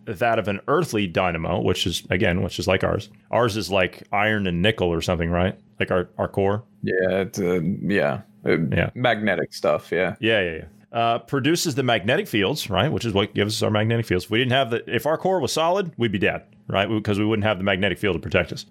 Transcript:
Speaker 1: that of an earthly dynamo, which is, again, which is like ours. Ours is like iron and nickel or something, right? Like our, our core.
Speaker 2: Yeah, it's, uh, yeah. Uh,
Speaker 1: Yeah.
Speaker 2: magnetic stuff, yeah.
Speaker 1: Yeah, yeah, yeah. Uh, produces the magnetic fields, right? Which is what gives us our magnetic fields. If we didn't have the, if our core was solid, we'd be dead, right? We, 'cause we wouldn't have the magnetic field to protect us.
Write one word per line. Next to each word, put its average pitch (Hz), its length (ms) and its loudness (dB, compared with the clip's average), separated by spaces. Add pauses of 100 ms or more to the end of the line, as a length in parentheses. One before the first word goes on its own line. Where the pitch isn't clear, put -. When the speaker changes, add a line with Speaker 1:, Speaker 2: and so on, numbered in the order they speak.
Speaker 1:
that 113 340 0
of 95 80 -2
an 101 200 -2
earthly 123 400 0
dynamo, 85 520 0
which 104 260 0
is, 87 240 -2
again, 92 340 2
which - 160 -6
is 90 80 -2
like 95 160 2
ours. 87 260 -2 (220)
Ours 110 260 2
is 90 120 -4
like 92 420 0
iron 104 360 0
and 87 140 0
nickel 95 280 2
or 82 120 0
something, 82 280 0
right? 87 260 2 (240)
Like 98 120 -2
our, 90 260 0
our 98 100 -2
core. 101 360 0 (200)
Speaker 2:
Yeah, 92 380 0
it's, 95 180 -6
uh, 90 220 0 (200)
yeah. 80 400 0 (240)
Uh, - 120 2 (140)
Speaker 1:
Yeah. - 240 0
Speaker 2:
magnetic 104 580 0
stuff, - 380 0
yeah. 87 280 0
Speaker 1:
Yeah, 110 220 2
yeah, 87 160 -2
yeah. 80 60 -12 (280)
Uh, 117 280 0
produces 139 560 -2
the 135 80 -2
magnetic 123 440 0
fields, 110 420 0
right? 104 220 2
Which - 140 -4
is 113 80 -2
what 101 220 0
gives 101 220 0
us - 60 0
our 107 80 2
magnetic 113 340 0
fields. 92 200 0
If - 60 -8
we 110 80 2
didn't 127 140 0
have 131 180 2
the, 117 120 -2 (100)
if 120 120 -2
our - 120 2
core 185 220 0
was 180 120 -2
solid, 170 460 0
we'd 117 140 0
be 101 80 -2
dead, 87 240 0 (240)
right? 98 220 0
We, 110 120 0
'cause 101 180 0
we 107 60 2
wouldn't 107 200 0
have 107 140 2
the 92 40 -4
magnetic 98 360 0
field 95 160 0
to 82 40 -4
protect 85 320 0
us. - 200 -12